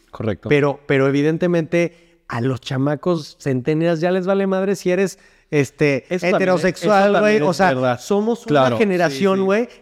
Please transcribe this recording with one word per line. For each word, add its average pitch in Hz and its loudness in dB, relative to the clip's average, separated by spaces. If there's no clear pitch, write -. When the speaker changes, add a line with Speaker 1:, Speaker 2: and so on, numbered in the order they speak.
Speaker 1:
Correcto. 110 -6
Speaker 2:
Pero, 143 2
pero 135 2
evidentemente 165 -2
a 120 -6
los 131 -2
chamacos 147 -4
centennials 156 -2
ya 180 0
les 185 -2
vale 196 0
madre 190 -2
si 180 -2
eres, 185 -2
este, 143 0
Speaker 1:
Eso 180 -4
también - -6
es, 180 2
Speaker 2:
heterosexual, 185 0
Speaker 1:
eso 202 2
también 208 2
Speaker 2:
güey. 208 0
O 180 2
Speaker 1:
es - -4
Speaker 2:
sea, 190 4
Speaker 1:
verdad. 127 0
Speaker 2:
somos 214 -2
Speaker 1:
Claro, 143 2
Speaker 2:
una - 0
generación, 185 0
Speaker 1:
sí, 196 0
sí. 190 0
Speaker 2:
güey. 220 0